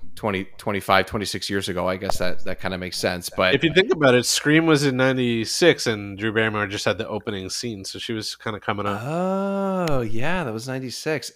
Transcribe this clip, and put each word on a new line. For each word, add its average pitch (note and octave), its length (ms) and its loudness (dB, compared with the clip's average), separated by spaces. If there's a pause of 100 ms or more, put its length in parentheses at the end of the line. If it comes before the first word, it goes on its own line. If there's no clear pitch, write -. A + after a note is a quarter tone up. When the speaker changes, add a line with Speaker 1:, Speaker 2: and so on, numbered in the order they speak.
(140)
Speaker 1:
twenty, G2 300 -2 (120)
twenty-five, G2 500 2
twenty-six G2+ 440 -6
years G2 180 -2
ago, F2+ 200 -2
I F#2 80 -2
guess F#2 220 0
that, F#2 260 2
that F#2 160 -2
kinda F#2 180 -4
makes F2+ 180 -8
sense. F2+ 400 -4
But F#2+ 200 4
Speaker 2:
if C3 80 0
you D#3 100 2
think G3 180 4
about C#3+ 220 4
it, B2 100 4
Scream D#3 420 4
was D3+ 180 4
in C3 140 2
ninety-six B2+ 880 2
and G2+ 280 -4
Drew G#2+ 160 -2
Barrymore G#2+ 360 4
just G2+ 160 -2
had G#2 140 2
the G#2+ 100 -6
opening G2 420 -6
scene, G#2 340 -8
so - 140 -12
she A#2 140 -8
was G#2+ 240 -6
kinda G#2+ 240 -8
coming G2+ 260 -2
up. G2+ 180 -2
Speaker 1:
Oh, F#3 960 0
yeah, C3 420 0
that A#2 80 -6
was A2+ 160 -8
ninety-six. C3 680 -6